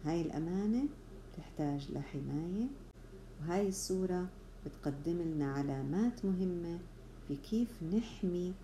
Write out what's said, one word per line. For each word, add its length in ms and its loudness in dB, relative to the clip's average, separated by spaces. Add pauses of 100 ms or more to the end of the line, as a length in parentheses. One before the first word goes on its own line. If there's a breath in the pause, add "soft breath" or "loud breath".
هاي 180 4
الأمانة 600 2 (520)
تحتاج 560 0
لحماية، 720 0 (760)
وهاي 280 4
السورة 600 2 (380)
بتقدم 560 0
لنا 300 2
علامات 720 2
مهمة 540 2 (500)
في 80 0
كيف 460 0
نحمي 800 2